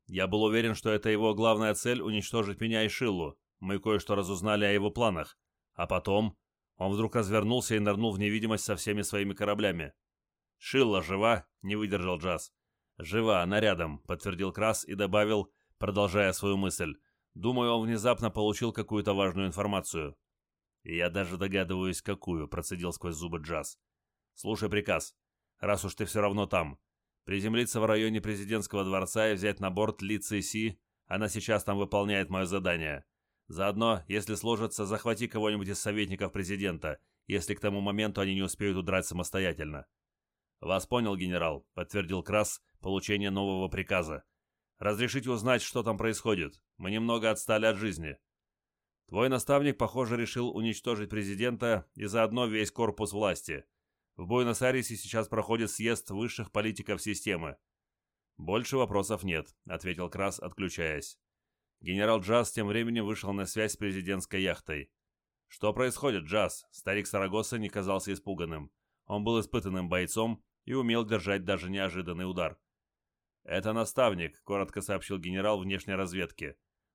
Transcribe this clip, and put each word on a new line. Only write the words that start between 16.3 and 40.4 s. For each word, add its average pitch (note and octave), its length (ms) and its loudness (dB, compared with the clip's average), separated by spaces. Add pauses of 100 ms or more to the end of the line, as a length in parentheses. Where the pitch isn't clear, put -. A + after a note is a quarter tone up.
свою G2 240 0
мысль, F2+ 380 -2 (380)
«Думаю, A#2+ 380 2
он A2+ 160 2
внезапно A2+ 420 2
получил G#2+ 420 2
какую-то G#2 420 0
важную F#2+ 340 2
информацию». F2+ 680 -2 (680)
«Я E2+ 260 0
даже F2+ 280 -2
догадываюсь, F#2 640 0
какую», — E2+ 480 -4
процедил F2 440 -4
сквозь E2+ 220 -6
зубы E2 240 -6
Джаз. D2+ 400 -6 (560)
«Слушай G#2 340 -2
приказ, G2+ 460 0 (440)
раз G2 260 0
уж F2+ 100 -4
ты G#2+ 100 -2
все G#2 160 0
равно G2+ 240 4
там. E2 340 -2 (460)
Приземлиться A2 540 0
в A2 60 4
районе A2 360 4
президентского G2+ 600 -2
дворца G2 480 2
и - 20 4
взять G2 260 0
на F#2+ 120 0
борт G#2 300 0
Ли G2 180 -2
Ци G2+ 220 -2
Си, A2 380 -4 (280)
она G2+ 200 -2
сейчас G#2 360 0
там G2+ 140 -2
выполняет G2+ 520 0
мое F#2+ 160 0
задание. E2+ 600 -2 (420)
Заодно, G2 600 0
если G#2 280 -2
сложится, G#2+ 500 -2
захвати A2 420 -2
кого-нибудь G#2+ 400 0
из G2 120 -4
советников G2+ 520 -2
президента, F#2 680 -4 (280)
если G2 260 -2
к G2 60 -6
тому G2+ 220 0
моменту G2+ 400 0
они G2 140 2
не G2 80 0
успеют F#2+ 340 -2
удрать F#2 280 0
самостоятельно». E2 840 -4 (760)